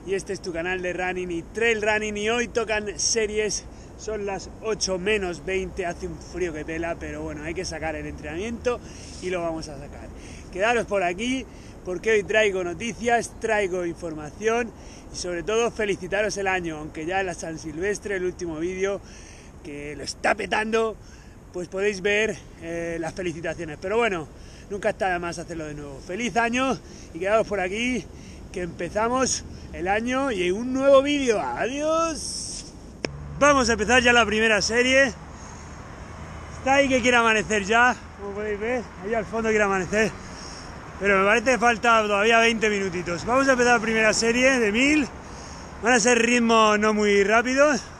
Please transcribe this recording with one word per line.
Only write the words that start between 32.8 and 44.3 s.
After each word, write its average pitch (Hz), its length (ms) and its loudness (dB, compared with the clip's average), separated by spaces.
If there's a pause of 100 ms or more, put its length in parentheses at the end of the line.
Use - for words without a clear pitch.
Vamos 277 280 6
a 240 40 2
empezar 220 280 4
ya 240 120 6
la 240 120 8
primera 214 380 4
serie. 247 500 4 (1500)
Está 262 160 2
ahí 277 140 6
que 254 140 4
quiere 247 140 6
amanecer 214 480 4
ya, 233 320 4 (240)
como 202 140 -8
podéis 208 260 -6
ver, 233 240 -2 (200)
ahí 214 80 -4
al 220 120 0
fondo 220 240 -2
quiere 214 160 4
amanecer. 196 480 2 (880)
Pero 196 180 6
me 190 60 6
parece 226 260 6
que 247 80 4
falta 226 440 6
todavía 208 360 4
veinte 226 320 4
minutitos. 175 540 -2
Vamos 269 240 4
a 269 40 6
empezar 240 220 6
la 226 60 4
primera 220 320 4
serie 247 480 4